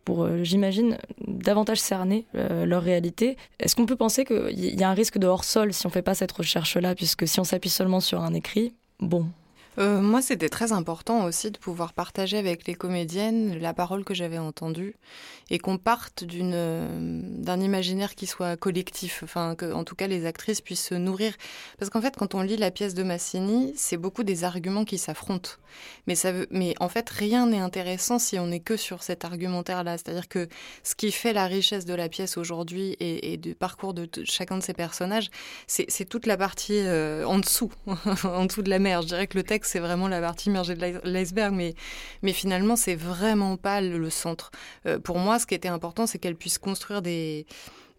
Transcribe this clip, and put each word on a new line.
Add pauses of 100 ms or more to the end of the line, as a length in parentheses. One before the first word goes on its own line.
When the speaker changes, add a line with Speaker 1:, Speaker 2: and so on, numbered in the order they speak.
Speaker 1:
pour,
euh,
j'imagine, (300)
davantage
cerner, (100)
euh,
leur
réalité. (220)
Est-ce
qu'on
peut
penser
qu'il
y,
y
a
un
risque
de
hors-sol
si
on
fait
pas
cette
recherche-là,
puisque
si
on
s'appuie
seulement
sur
un
écrit, (260)
bon. (520)
Speaker 2:
Euh,
moi,
c'était
très
important
aussi
de
pouvoir
partager
avec
les
comédiennes
la
parole
que
j'avais
entendue (520)
et
qu'on
parte
d'une,
euh,
d'un
imaginaire
qui
soit
collectif,
enfin,
que,
en
tout
cas,
les
actrices
puissent
se
nourrir. (440)
Parce
qu'en
fait,
quand
on
lit
la
pièce
de
Massigny,
c'est
beaucoup
des
arguments
qui
s'affrontent. (580)
Mais
ça
veut,
mais
en
fait,
rien
n'est
intéressant
si
on
n'est
que
sur
cet
argumentaire-là.
C'est-à-dire
que (340)
ce
qui
fait
la
richesse
de
la
pièce
aujourd'hui
et,
et
du
parcours
de
t-,
chacun
de
ces
personnages, (380)
c'est,
c'est
toute
la
partie,
euh,
en
dessous, (160)
<laughs>
en
dessous
de
la
mer.
Je
dirais
que
le
texte, (100)
c'est
vraiment
la
partie
immergée
de
l'ice-,
l'iceberg,
mais, (480)
mais
finalement,
c'est
vraiment
pas
le,
le
centre. (360)
Euh,
pour
moi,
ce
qui
était
important,
c'est
qu'elle
puisse
construire
des, (520)